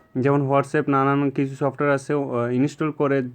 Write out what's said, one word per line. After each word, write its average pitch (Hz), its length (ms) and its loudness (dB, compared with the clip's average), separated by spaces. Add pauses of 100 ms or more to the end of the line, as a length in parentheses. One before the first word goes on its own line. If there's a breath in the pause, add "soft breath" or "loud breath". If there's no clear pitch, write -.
(180 loud breath)
যেমন 139 320 2
WhatsApp, 139 420 0
নানান 139 380 2
কিছু 135 260 -4
সফটওয়্যার 143 360 -2
আছে, 139 220 -2
আহ, 127 380 -2
ইনস্টল 143 400 0
করে 139 320 0 (120)